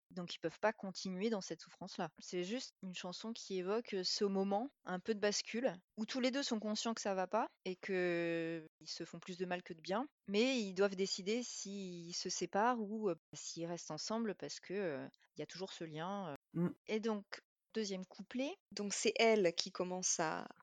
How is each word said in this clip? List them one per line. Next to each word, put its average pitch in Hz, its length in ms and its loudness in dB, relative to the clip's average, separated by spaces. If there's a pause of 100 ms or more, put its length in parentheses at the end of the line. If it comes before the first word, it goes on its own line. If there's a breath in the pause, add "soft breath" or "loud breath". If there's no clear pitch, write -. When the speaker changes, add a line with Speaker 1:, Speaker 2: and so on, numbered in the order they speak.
(120)
Speaker 1:
donc 175 240 -6
ils - 40 -10
peuvent - 200 -2
pas 214 140 4
continuer 190 560 -4
dans 214 120 0
cette 170 200 -6
souffrance-là. - 480 -6 (100)
C'est 180 240 -4
juste 220 400 -6
une 185 100 -6
chanson 185 380 -6
qui 196 280 -4
évoque, 202 340 0
euh, 190 100 0
ce 190 220 2
moment, 196 440 2 (160)
un 185 140 -2
peu 220 160 0
de 202 60 -6
bascule, 208 520 2 (220)
où 220 100 -4
tous 262 140 -2
les 254 120 4
deux 277 120 2
sont 233 160 0
conscients 220 340 0
que - 80 -6
ça 196 140 0
va 185 120 2
pas 226 200 2 (160)
et 185 140 -4
que 170 840 0 (200)
ils 156 80 -14
se - 160 -8
font 170 140 -12
plus 180 180 -8
de 185 80 -2
mal 180 180 -2
que - 100 -10
de 160 80 -18
bien, 190 240 0 (220)
mais 240 320 4
ils 196 140 0
doivent 196 240 4
décider 196 460 0
s'ils 180 720 -8
se - 160 -2
séparent 208 520 2
ou, 214 280 0
euh, 165 60 4 (180)
s'ils - 320 -8
restent 170 260 -6
ensemble 156 260 -2 (220)
parce 147 200 -8
que, - 140 -10
euh, 151 340 -2 (280)
il 147 60 -6
y - 20 -4
a - 20 -6
toujours 185 260 -8
ce - 120 -8
lien, 170 460 -4
euh. 147 320 -4
Speaker 2:
Mm. 175 80 6 (180)
Speaker 1:
Et 220 120 2
donc, 208 240 0 (520)
deuxième 196 300 -2
couplet. 254 460 -4 (200)
Speaker 3:
Donc, 202 220 -2
c'est - 260 4
elle 220 340 8
qui - 180 0
commence 185 480 0
à, 170 280 0 (160)